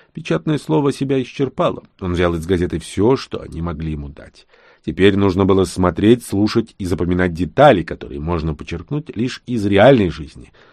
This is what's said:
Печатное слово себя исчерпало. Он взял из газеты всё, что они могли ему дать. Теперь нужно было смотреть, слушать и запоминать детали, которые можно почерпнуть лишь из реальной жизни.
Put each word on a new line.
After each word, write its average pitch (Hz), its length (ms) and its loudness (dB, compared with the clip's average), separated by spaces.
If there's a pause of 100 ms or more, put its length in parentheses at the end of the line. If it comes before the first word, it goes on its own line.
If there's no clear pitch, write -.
(120)
Печатное 156 460 -4
слово 143 340 0
себя 135 300 -2
исчерпало. 135 600 -4 (160)
Он 90 120 -4
взял 87 220 2
из 80 100 -6
газеты 82 340 0
всё, 110 380 0
что - 240 -8
они 78 220 -12
могли 80 300 -6
ему 71 180 -10
дать. - 360 -20 (380)
Теперь 95 320 2
нужно 98 300 2
было 95 180 4
смотреть, 92 600 2
слушать 107 540 -2
и 101 60 -10
запоминать 90 480 0
детали, 87 500 4
которые 71 380 -12
можно 80 340 -4
почерпнуть 113 600 -10
лишь 123 300 -6
из 117 180 -4
реальной 104 460 6
жизни. 76 420 -16 (200)